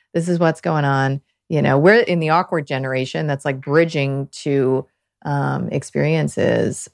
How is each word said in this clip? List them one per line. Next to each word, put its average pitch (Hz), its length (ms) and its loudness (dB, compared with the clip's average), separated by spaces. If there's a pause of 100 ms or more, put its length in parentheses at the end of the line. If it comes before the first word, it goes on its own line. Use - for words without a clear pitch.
(140)
This 170 140 -2
is 170 100 0
what's 165 220 2
going 156 240 0
on. 135 360 0 (280)
You 151 120 0
know, 139 180 2
we're 202 220 6
in 175 200 0
the 156 100 -2
awkward 165 360 0
generation 131 600 -4
that's, 139 180 -4
like, 135 160 -2
bridging 139 680 0 (140)
to, 131 440 0 (380)
um, 139 460 -2
experiences 143 1200 -2